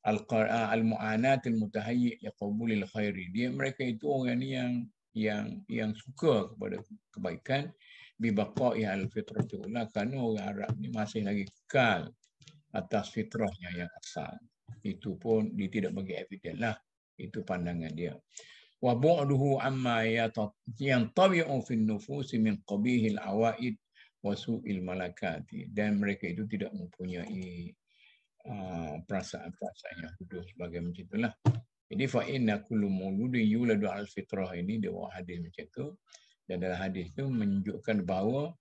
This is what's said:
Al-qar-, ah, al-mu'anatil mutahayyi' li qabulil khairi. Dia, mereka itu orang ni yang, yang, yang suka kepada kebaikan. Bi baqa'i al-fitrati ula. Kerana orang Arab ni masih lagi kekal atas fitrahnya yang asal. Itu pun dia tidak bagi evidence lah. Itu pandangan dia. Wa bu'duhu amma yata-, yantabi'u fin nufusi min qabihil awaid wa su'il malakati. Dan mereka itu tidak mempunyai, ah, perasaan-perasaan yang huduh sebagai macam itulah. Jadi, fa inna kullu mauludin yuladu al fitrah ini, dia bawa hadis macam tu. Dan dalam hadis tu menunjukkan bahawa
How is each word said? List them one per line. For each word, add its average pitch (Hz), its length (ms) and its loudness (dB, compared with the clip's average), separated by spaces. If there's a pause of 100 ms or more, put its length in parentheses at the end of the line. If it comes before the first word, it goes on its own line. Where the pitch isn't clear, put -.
Al-qar-, 107 480 2
ah, 113 240 2
al-mu'anatil 113 800 4
mutahayyi' 110 640 0
li 104 160 -8
qabulil 107 560 0
khairi. 95 400 -2
Dia, 120 160 0
mereka 135 400 -2
itu 123 240 -2
orang 127 320 2
ni 131 80 -4
yang, 123 220 0 (420)
yang, 107 560 -2
yang 110 240 -2
suka 131 560 2
kepada 101 320 -6 (320)
kebaikan. 101 480 -2 (560)
Bi 110 160 2
baqa'i 113 480 2
al-fitrati 101 720 -2
ula. 110 320 -4
Kerana 120 320 -2
orang 110 320 0
Arab 101 200 -4 (120)
ni 127 80 -6
masih 107 320 -2
lagi 101 240 0
kekal 113 640 2 (640)
atas 101 400 -2
fitrahnya 92 720 -4
yang - 40 -12 (120)
asal. - 320 -8 (480)
Itu 95 320 -4
pun 110 400 2
dia 95 160 -2
tidak 92 240 0
bagi 95 240 -4
evidence 92 400 -10
lah. 110 160 0 (400)
Itu 101 320 -8
pandangan 87 480 -2
dia. 82 160 -4 (720)
Wa 123 80 6
bu'duhu 139 720 4
amma 123 400 2
yata-, 113 480 2 (240)
yantabi'u 139 880 4
fin 110 240 2
nufusi 123 560 0
min 107 240 4
qabihil 110 560 2
awaid 110 560 2 (400)
wa 101 160 0
su'il 101 480 -2
malakati. 90 880 -6
Dan 107 320 2
mereka 98 240 0
itu 87 160 -2
tidak 104 320 -4
mempunyai, 90 960 -8 (800)
ah, 85 480 -6
perasaan-perasaan - 1040 -8
yang 82 160 -12
huduh 90 240 -10
sebagai 87 400 -8
macam 87 240 -8
itulah. 117 260 -2 (540)
Jadi, 113 160 0
fa 127 240 2
inna 110 400 2
kullu 104 240 2
mauludin 107 560 2
yuladu 107 400 4
al 101 240 -4
fitrah 95 400 -4
ini, 95 320 -2
dia 90 80 -2
bawa 90 240 -8
hadis 90 240 -8
macam - 320 -10
tu. - 160 -6 (560)
Dan 90 180 -4
dalam 90 160 -2
hadis 92 380 -4
tu 139 160 -2
menunjukkan 104 720 0
bahawa 107 580 2